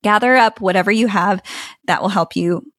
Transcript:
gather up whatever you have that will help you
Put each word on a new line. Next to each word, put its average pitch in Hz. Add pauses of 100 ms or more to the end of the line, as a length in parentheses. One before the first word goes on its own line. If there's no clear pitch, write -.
gather 226
up 226
whatever 185
you 226
have 196 (460)
that 165
will -
help 185
you 175 (180)